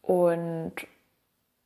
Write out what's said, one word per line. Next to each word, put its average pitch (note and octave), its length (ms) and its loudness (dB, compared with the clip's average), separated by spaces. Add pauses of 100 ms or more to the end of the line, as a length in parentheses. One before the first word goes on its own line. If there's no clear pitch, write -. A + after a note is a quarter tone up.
Und E3+ 720 0 (920)